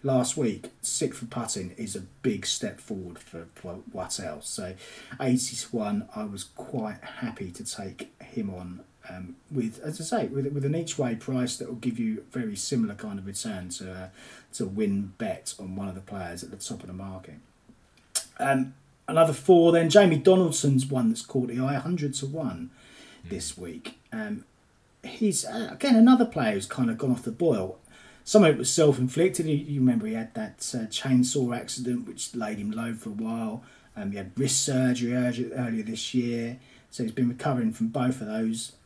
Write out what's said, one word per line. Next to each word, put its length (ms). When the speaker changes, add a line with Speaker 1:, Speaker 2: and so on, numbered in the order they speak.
Speaker 1:
Last 340
week, 320
sixth 380
for 60
putting 460
is 240
a 60
big 240
step 340
forward 380
for, 380
for 240
Wattel. 500
So 320
eighty 360
to 200
one, 400
I 80
was 220
quite 480
happy 480
to 140
take 560
him 280
on, 320
um, 260
with, 320
as 160
I 40
say, 240
with, 260
with 100
an 120
each 220
way 180
price 420
that 100
will 80
give 240
you 200
a 120
very 240
similar 380
kind 260
of 60
return 440
to, 220
uh, 160
to 120
win 520
bet 420
on 160
one 140
of 60
the 60
players 420
at 80
the 60
top 240
of 60
the 60
market. 420
Um, 360
another 260
four 380
then, 180
Jamie 280
Donaldson's 680
one 240
that's 140
caught 240
the 120
eye, 140
a 60
hundred 360
to 120
one 420
Speaker 2:
Mm. 40
Speaker 1:
this 280
week. 400
Um, 320
he's, 420
uh, 280
again, 240
another 300
player 280
who's 140
kind 240
of 80
gone 100
off 140
the 80
boil. 480
Some 200
of 100
it 40
was 120
self-inflicted. 760
You, 100
you 240
remember 260
he 80
had 220
that, 400
uh, 120
chainsaw 680
accident 500
which 300
laid 220
him 140
low 220
for 160
a 40
while. 500
Um, 160
he 60
had 200
wrist 260
surgery 520
earlier, 400
earlier 280
this 300
year, 460
so 120
he's 100
been 160
recovering 420
from 160
both 340
of 60
those. 460